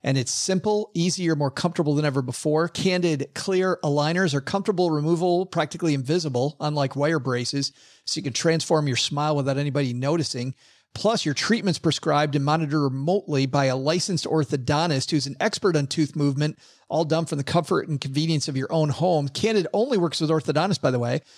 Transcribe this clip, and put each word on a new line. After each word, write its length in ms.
And 140
it's 140
simple, 640
easier, 400
more 160
comfortable 460
than 80
ever 180
before. 460
Candid 680
clear 480
aligners 520
are 60
comfortable, 520
removable, 540
practically 480
invisible, 640
unlike 340
wire 240
braces, 540
so 140
you 40
can 100
transform 540
your 100
smile 380
without 240
anybody 340
noticing. 640
Plus, 300
your 100
treatment's 460
prescribed 560
and 80
monitored 360
remotely 680
by 200
a 100
licensed 500
orthodontist 840
who's 160
an 140
expert 360
on 120
tooth 260
movement, 420
all 160
done 220
from 100
the 80
comfort 440
and 120
convenience 480
of 80
your 160
own 160
home. 400
Candid 460
only 240
works 220
with 100
orthodontists, 500
by 120
the 60
way, 220